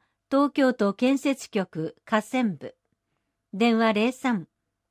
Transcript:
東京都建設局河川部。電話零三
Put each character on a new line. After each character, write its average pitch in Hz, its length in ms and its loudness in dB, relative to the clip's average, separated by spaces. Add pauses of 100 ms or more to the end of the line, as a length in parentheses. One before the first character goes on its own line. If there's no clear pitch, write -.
(300)
東 277 220 2
京 262 220 2
都 202 200 0
建 262 240 2
設 269 320 -4
局 175 460 -6 (100)
河 214 160 0
川 226 340 -2
部。 - 200 -16 (800)
電 226 240 2
話 220 160 2
零 220 180 0
三 233 360 -4 (440)